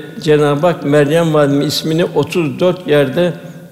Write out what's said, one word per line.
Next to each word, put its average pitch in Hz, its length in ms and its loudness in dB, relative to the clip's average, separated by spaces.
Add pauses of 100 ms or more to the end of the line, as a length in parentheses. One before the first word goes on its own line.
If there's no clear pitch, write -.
(220)
Cenab-ı 147 460 2
Hak 165 180 -2
Meryem 151 480 2
Validemizin 143 340 2
ismini 160 380 -2
otuz 156 540 -2
dört 180 280 0
yerde 147 460 2 (380)